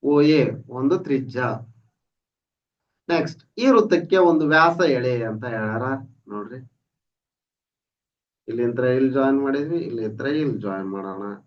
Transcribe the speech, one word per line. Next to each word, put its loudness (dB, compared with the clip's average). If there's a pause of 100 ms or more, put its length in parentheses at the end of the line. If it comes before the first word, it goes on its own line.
(100)
ಓ 4 (260)
ಎ 6 (360)
ಒಂದು 2 (120)
ತ್ರಿಜ್ಯ. -2 (1700)
ನೆಕ್ಸ್ಟ್ -4 (200)
ಈ 4
ವೃತ್ತಕ್ಕೆ 4 (120)
ಒಂದು 2 (100)
ವ್ಯಾಸ 4 (200)
ಎಳೆ 0 (160)
ಅಂತ -8 (100)
ಹೇಳ್ಯಾರ -4 (460)
ನೋಡ್ರಿ. -12 (1900)
ಇಲ್ಲಿಂದ -2 (180)
ಇಲ್ಲಿ 2
ಜಾಯಿನ್ 2
ಮಾಡಿದ್ವಿ, -2
ಇಲ್ಲಿಂದ -8 (220)
ಇಲ್ಲಿ -4
ಜಾಯಿನ್ -6
ಮಾಡೋಣ. -10 (220)